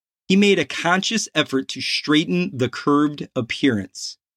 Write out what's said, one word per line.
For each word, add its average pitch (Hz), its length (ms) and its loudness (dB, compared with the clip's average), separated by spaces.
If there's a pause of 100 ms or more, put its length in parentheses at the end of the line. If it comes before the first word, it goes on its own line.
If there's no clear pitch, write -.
(280)
He 190 80 4
made 202 220 6
a 151 60 0
conscious 190 680 -2
effort 135 340 0
to 135 120 -10
straighten 160 760 0
the 123 120 0
curved 147 680 0
appearance. - 840 -2 (180)